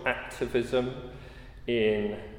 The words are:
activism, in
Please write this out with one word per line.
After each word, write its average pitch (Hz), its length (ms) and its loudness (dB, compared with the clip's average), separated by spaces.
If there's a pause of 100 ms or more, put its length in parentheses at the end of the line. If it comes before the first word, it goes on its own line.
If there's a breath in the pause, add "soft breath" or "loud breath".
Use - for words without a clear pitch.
activism, 123 880 2 (720 loud breath)
in 107 520 4 (180)